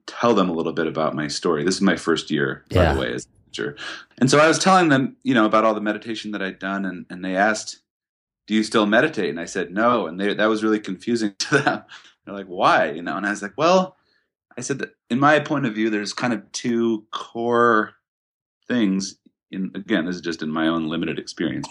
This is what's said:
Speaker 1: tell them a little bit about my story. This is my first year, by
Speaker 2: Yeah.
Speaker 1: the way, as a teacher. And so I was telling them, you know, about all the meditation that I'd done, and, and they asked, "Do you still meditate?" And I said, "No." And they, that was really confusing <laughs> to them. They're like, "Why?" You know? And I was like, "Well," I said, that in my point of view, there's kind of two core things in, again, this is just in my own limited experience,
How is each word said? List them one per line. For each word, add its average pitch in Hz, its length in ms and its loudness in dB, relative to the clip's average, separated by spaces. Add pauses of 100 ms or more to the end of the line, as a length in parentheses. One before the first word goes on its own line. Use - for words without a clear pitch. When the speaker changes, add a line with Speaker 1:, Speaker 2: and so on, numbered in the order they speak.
Speaker 1:
tell 117 280 2
them 95 140 4
a 87 60 -2
little 80 180 -2
bit 80 140 -2
about 78 280 -2
my 76 140 -6
story. 78 340 -2
This 92 120 0
is 92 80 -4
my 92 140 4
first 80 340 -2
year, 71 400 -2
by - 60 0
Speaker 2:
Yeah. 82 180 4
Speaker 1:
the 65 60 -2
way, 60 120 -4
as - 140 -8
a - 240 -20
teacher. - 260 -6 (420)
And 131 120 4
so 143 80 6
I 160 100 8
was 156 100 4
telling 185 300 6
them, 135 340 2
you 127 120 2
know, 110 100 6
about 107 200 4
all 110 100 4
the 107 80 -6
meditation 107 480 -6
that 101 120 -6
I'd 95 160 -8
done, 98 280 -4
and, 90 240 -10
and 90 120 -14
they 92 140 -4
asked, 107 440 -2 (640)
"Do 104 80 -4
you 110 100 2
still 107 220 2
meditate?" 110 420 2
And 76 100 -6
I 85 60 -8
said, 87 260 -6
"No." 110 360 0
And 82 120 -10
they, 101 140 0
that 101 140 0
was 110 180 0
really 107 160 2
confusing 104 540 -4
<laughs> - 60 -18
to - 180 2
them. 107 240 -2 (420)
They're 98 100 -14
like, 95 120 -10
"Why?" 95 460 2
You 82 100 -10
know? 87 160 -6
And 98 80 -4
I 101 40 0
was 101 120 -6
like, 101 160 -10
"Well," 185 360 2 (640)
I 123 60 -10
said, 139 160 -4
that - 160 -10 (160)
in 120 80 0
my 147 220 6
point 143 260 -2
of 107 80 -2
view, 110 160 0
there's 104 240 -2
kind 123 180 -2
of - 200 -8
two 117 580 -2
core 117 840 0 (760)
things 98 480 0 (340)
in, 95 240 -6
again, 95 320 -2
this 90 80 -4
is 87 80 -10
just 82 200 -6
in 78 80 -4
my 80 180 0
own 80 200 -2
limited 80 300 -4
experience, 71 520 -6